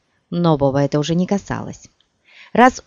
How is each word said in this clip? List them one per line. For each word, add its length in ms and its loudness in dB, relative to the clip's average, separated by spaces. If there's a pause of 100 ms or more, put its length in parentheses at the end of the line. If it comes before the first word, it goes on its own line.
(280)
но 300 0
Боба 240 0
это 160 -2
уже 160 -2
не 120 -2
касалось. 600 -8 (640)
Раз 340 4